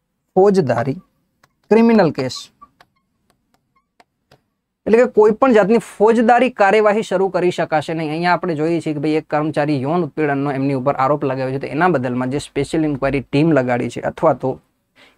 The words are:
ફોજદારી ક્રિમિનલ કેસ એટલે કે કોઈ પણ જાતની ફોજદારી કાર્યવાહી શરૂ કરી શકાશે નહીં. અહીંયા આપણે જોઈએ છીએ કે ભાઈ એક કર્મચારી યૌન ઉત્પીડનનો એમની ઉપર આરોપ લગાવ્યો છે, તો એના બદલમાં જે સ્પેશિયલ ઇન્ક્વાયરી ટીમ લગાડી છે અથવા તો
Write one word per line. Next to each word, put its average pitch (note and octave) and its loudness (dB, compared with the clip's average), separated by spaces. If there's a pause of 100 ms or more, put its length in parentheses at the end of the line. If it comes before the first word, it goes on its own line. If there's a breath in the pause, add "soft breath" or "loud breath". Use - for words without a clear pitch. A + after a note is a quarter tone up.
(340)
ફોજદારી C#3+ 2 (760)
ક્રિમિનલ A3 4
કેસ - -8 (2250)
એટલે G#3 4
કે B3 4
કોઈ G#3+ 4
પણ B3+ 2
જાતની G#3+ 4
ફોજદારી A#3+ 2
કાર્યવાહી G#3+ 2
શરૂ F#3+ -2
કરી F3+ -2
શકાશે D#3+ -4
નહીં. D#3+ -6
અહીંયા F3 -2
આપણે F3 -2
જોઈએ D#3+ -2
છીએ D#3 -6
કે D3 -6
ભાઈ D#3 -2
એક D3+ -2
કર્મચારી D3+ -2
યૌન E3 -2
ઉત્પીડનનો C#3+ -4
એમની C3+ -2
ઉપર C3+ -2
આરોપ C#3+ 0
લગાવ્યો C3 -4
છે, C#3 -6
તો B2+ -8
એના D3 0
બદલમાં B2+ -2
જે C#3 -4
સ્પેશિયલ D#3 -4
ઇન્ક્વાયરી C#3 -4
ટીમ D3+ 0
લગાડી B2 0
છે C3 -10
અથવા C3+ 0
તો C3 -6 (580 soft breath)